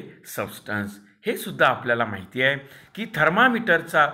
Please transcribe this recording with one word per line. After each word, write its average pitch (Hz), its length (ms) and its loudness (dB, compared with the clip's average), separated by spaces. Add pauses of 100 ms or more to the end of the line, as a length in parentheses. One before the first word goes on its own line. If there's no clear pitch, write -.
(380)
substance. 104 520 -6 (360)
हे 226 120 -4
सुद्धा 151 300 2
आपल्याला 120 380 0
माहिती 101 360 -6
आहे 139 160 2 (380)
की 214 100 -8 (100)
थर्मामीटरचा 170 1000 2